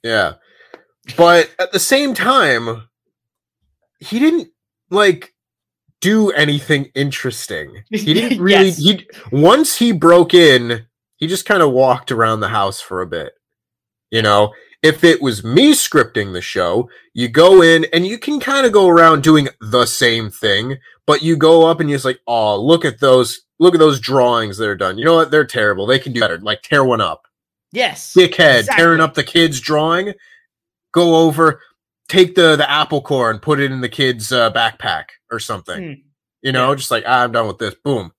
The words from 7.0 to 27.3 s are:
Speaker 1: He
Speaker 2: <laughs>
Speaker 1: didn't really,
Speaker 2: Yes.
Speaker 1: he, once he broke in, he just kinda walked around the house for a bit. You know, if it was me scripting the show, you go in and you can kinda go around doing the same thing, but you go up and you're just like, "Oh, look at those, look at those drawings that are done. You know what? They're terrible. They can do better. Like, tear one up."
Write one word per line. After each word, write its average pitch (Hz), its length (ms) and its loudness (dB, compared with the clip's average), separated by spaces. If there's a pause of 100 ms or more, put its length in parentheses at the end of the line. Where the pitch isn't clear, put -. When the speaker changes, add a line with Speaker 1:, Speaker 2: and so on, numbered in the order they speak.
Speaker 1:
He 202 240 -4
Speaker 2:
<laughs> - 0 -
Speaker 1:
didn't 226 280 -2
really, 196 260 4
Speaker 2:
Yes. 175 100 -4
Speaker 1:
he, 180 300 -2 (240)
once 202 460 2
he 233 140 0
broke 170 420 4
in, 123 520 4 (320)
he 156 100 -8
just 185 200 -6
kinda 180 200 2
walked 127 440 0
around 113 280 -2
the 98 100 -4
house 98 300 -4
for 92 220 -10
a 92 60 -8
bit. 78 260 -12 (800)
You 113 100 -2
know, 104 320 2 (280)
if 156 220 2
it 165 180 4
was 110 220 -6
me 180 300 2
scripting 107 600 -2
the 90 80 -10
show, 92 480 -4 (240)
you 120 160 -6
go 175 320 8
in 165 320 2
and 175 120 -2
you 220 120 -8
can 294 220 -8
kinda 269 300 -2
go 202 180 2
around 165 360 4
doing 151 240 2 (140)
the 117 240 -2
same 113 440 -4
thing, 110 480 -4 (300)
but 147 160 0
you 165 140 0
go 160 280 4
up 165 140 0
and 156 100 -4
you're 143 80 -2
just 131 80 -8
like, 131 220 -4
"Oh, 107 340 -2
look 165 240 2
at 127 140 -6
those, 127 420 2 (180)
look 170 140 4
at 165 60 0
those 151 220 4
drawings 120 560 -2
that 110 100 -4
are 101 80 -4
done. 92 220 -6
You 135 80 -8
know 170 100 2
what? 160 160 0
They're 151 140 0
terrible. 104 400 -4
They 131 140 0
can 135 120 -10
do 120 80 -6
better. 92 200 -2
Like, 104 240 -8
tear 143 200 0
one 123 180 0
up." 80 260 -6 (440)